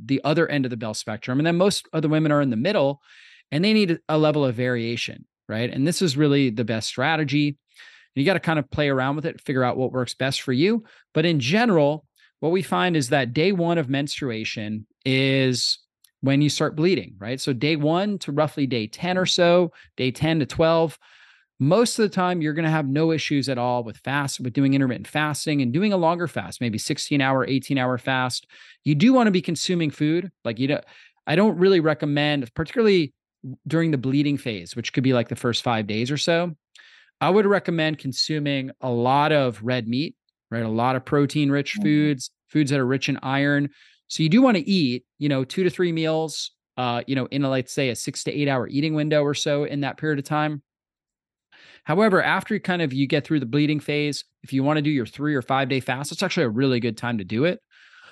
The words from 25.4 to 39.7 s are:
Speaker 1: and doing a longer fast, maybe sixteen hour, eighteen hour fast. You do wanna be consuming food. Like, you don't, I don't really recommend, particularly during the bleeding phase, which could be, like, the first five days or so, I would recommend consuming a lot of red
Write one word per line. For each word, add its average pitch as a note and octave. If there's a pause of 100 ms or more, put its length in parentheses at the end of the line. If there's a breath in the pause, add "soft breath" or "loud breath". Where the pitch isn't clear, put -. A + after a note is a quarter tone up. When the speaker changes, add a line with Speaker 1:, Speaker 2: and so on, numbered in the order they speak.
Speaker 1:
and A#2+
doing G3+
a F#3+
longer F3
fast, G2
maybe A2
sixteen -
hour, C3+
eighteen C3+
hour B2+
fast. B2+ (380 loud breath)
You D3+
do G3
wanna A#3+
be F3+
consuming E3+
food. E3 (140)
Like, A#2
you C3
don't, D3 (420 loud breath)
I D3+
don't G3
really F#3
recommend, D3
particularly F#3 (520)
during D#3+
the C#3+
bleeding C#3+
phase, G2+
which -
could C3
be, C3
like, A#2+
the B2
first A#2+
five A2
days A2
or D3
so, E3+ (640 loud breath)
I D#3
would G3+
recommend E3
consuming C#3 (100)
a C3
lot C3
of B2+
red B2